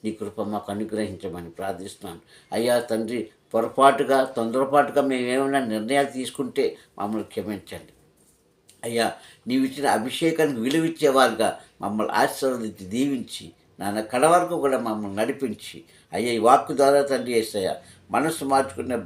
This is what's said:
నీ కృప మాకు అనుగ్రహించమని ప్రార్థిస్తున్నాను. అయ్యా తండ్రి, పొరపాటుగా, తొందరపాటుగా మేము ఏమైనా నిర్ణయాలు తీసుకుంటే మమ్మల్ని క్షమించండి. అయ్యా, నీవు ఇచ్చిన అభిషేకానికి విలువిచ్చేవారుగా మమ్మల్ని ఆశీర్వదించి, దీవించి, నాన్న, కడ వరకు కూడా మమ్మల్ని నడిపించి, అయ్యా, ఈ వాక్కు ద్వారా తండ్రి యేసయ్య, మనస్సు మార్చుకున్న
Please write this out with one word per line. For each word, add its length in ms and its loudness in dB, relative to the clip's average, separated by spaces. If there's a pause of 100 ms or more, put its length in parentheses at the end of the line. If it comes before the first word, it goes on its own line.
నీ 160 -2
కృప 220 -8
మాకు 300 -6
అనుగ్రహించమని 840 -6
ప్రార్థిస్తున్నాను. 640 -10 (340)
అయ్యా 200 2 (160)
తండ్రి, 300 -2 (320)
పొరపాటుగా, 680 4 (160)
తొందరపాటుగా 680 2 (100)
మేము 240 -2
ఏమైనా 260 0 (120)
నిర్ణయాలు 440 0
తీసుకుంటే 480 -4 (340)
మమ్మల్ని 340 -4
క్షమించండి. 600 -10 (920)
అయ్యా, 220 0 (400)
నీవు 180 2
ఇచ్చిన 220 -2 (100)
అభిషేకానికి 680 0
విలువిచ్చేవారుగా 840 2 (320)
మమ్మల్ని 400 -2
ఆశీర్వదించి, 720 -2
దీవించి, 520 -4 (340)
నాన్న, 200 -4 (120)
కడ 140 2
వరకు 380 4
కూడా 140 2 (100)
మమ్మల్ని 340 -6
నడిపించి, 560 -6 (360)
అయ్యా, 240 -2
ఈ 100 0
వాక్కు 260 6
ద్వారా 280 6 (100)
తండ్రి 220 -2
యేసయ్య, 380 0 (400)
మనస్సు 340 0
మార్చుకున్న 500 0 (100)